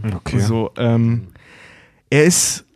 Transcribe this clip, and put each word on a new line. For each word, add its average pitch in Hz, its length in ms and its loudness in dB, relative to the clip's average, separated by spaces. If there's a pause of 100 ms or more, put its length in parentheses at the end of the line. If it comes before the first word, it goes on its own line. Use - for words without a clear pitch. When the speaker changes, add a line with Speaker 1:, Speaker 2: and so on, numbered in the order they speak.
(160)
Speaker 1:
Okay. 120 240 -4
Speaker 2:
So, 110 380 -2
ähm, 117 500 0 (800)
er 143 160 4
ist - 400 0 (100)